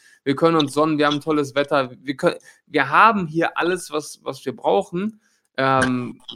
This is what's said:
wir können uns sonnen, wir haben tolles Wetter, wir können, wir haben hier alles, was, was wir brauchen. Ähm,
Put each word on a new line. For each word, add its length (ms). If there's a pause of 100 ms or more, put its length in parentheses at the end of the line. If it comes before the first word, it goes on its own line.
(240)
wir 100
können 220
uns 160
sonnen, 240
wir 120
haben 120
tolles 340
Wetter, 360 (100)
wir 160
können, 200 (300)
wir 220
haben 380
hier 320
alles, 320
was, 320
was 240
wir 100
brauchen. 640 (360)
Ähm, 640 (140)